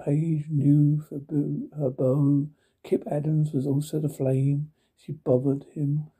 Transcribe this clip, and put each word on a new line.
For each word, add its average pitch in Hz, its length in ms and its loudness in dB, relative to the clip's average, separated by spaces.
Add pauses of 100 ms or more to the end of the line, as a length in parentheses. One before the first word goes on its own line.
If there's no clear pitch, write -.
Page 151 460 0
knew 147 500 4
for 147 180 -12
bo-, 147 600 -4
her 143 100 0
beau, 143 600 2 (340)
Kip - 280 -4
Adams, 151 440 0
was 131 120 0
also 143 320 -2
the 151 120 -2
Flame? 139 600 0 (280)
She - 140 -14
bothered 135 600 0
him 151 360 -2 (120)